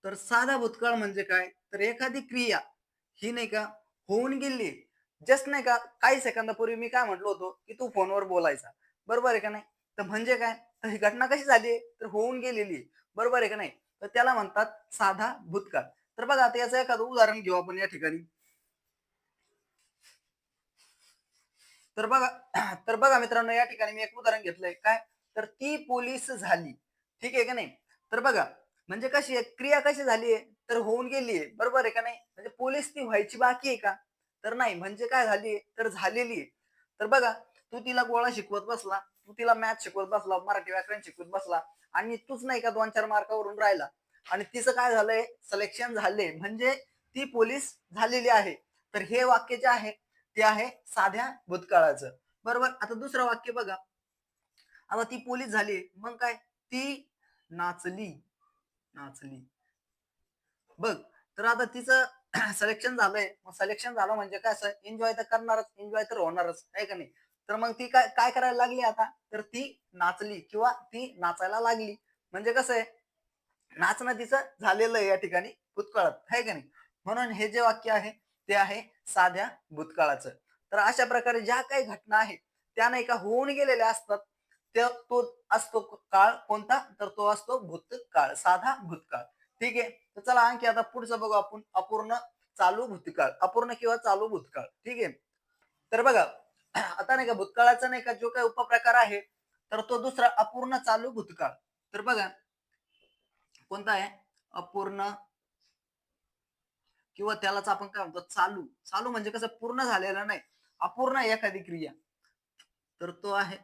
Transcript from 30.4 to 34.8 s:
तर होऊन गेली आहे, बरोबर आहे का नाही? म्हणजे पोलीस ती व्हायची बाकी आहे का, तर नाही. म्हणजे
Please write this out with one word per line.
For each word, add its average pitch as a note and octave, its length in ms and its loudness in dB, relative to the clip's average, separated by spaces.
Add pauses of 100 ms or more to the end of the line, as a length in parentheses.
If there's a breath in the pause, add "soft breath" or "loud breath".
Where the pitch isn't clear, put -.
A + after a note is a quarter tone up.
तर A#3 80 0
होऊन A#3 300 -2
गेली B3 300 -2
आहे, D3+ 80 -4 (100)
बरोबर A#3+ 240 2
आहे A3+ 100 2
का A3+ 120 -2
नाही? A#3 140 -8 (200)
म्हणजे G#3 140 -16
पोलीस C4+ 460 -4
ती C#4+ 80 -6
व्हायची G#3+ 340 0
बाकी B3 300 2
आहे B3 100 -2
का, G3+ 160 -2 (500)
तर A3 100 -4
नाही. A#3 220 0
म्हणजे G3+ 320 -8